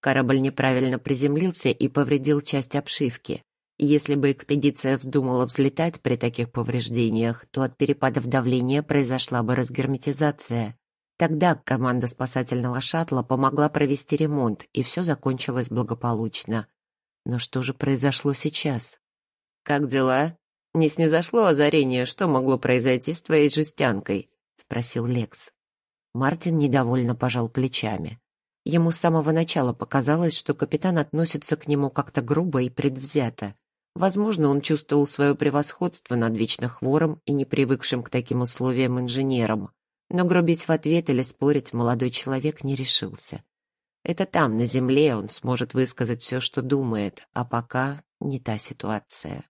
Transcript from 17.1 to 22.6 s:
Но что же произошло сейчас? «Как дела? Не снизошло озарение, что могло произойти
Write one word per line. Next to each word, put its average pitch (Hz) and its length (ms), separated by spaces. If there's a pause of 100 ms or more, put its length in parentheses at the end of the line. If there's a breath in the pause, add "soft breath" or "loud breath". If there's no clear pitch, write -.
Но 120 140
что 127 240
же 127 100
произошло 139 600
сейчас? - 640 (680)
«Как 143 240
дела? 135 480 (380)
Не 160 140
снизошло 165 580
озарение, 143 580
что 185 240
могло 131 300
произойти 127 560